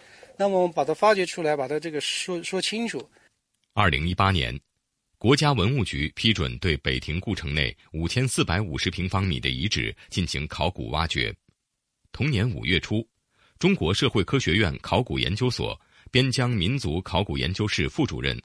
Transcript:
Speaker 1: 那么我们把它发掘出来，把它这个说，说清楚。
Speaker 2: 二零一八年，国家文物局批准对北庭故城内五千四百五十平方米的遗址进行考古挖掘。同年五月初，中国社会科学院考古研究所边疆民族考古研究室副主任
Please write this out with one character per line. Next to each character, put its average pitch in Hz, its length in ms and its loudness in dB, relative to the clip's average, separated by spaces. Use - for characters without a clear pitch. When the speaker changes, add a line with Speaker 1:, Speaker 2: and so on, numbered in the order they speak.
Speaker 1:
那 202 120 2
么 185 140 4
我 180 40 4
们 170 60 -2
把 147 120 0
它 156 100 0
发 214 200 6
掘 185 120 2
出 - 160 -8
来， 151 120 2
把 135 140 -4
它 151 100 -2
这 160 120 -6
个 151 100 -4
说， - 420 -6
说 180 200 -4
清 226 260 -2
楚。 127 180 -8
Speaker 2:
二 101 160 6
零 73 180 0
一 92 60 0
八 95 160 4
年， 67 280 0
国 131 180 6
家 147 160 4
文 117 240 4
物 107 80 2
局 73 300 -4
批 113 180 2
准 65 260 -2
对 82 200 2
北 65 200 -2
庭 78 220 -4
故 101 140 -4
城 71 180 -6
内 71 240 0
五 80 160 -2
千 127 180 0
四 120 160 0
百 85 160 2
五 87 200 -4
十 92 120 0
平 92 160 -4
方 95 160 0
米 87 160 0
的 60 120 -2
遗 65 180 -2
址 58 260 -2
进 90 180 -2
行 73 200 -6
考 80 240 -2
古 60 200 -8
挖 78 160 0
掘。 58 280 -2
同 147 180 -2
年 117 180 2
五 90 160 -6
月 85 160 2
初， - 260 -2
中 190 160 4
国 87 180 2
社 123 160 2
会 98 160 2
科 139 140 0
学 82 160 2
院 92 260 2
考 104 220 2
古 69 160 -2
研 65 180 0
究 123 140 0
所 - 280 -4
边 127 200 4
疆 123 180 0
民 120 300 0
族 85 240 -2
考 - 200 0
古 71 140 -4
研 67 160 -2
究 104 160 -2
室 78 180 0
副 131 200 -2
主 71 120 -6
任 62 260 -2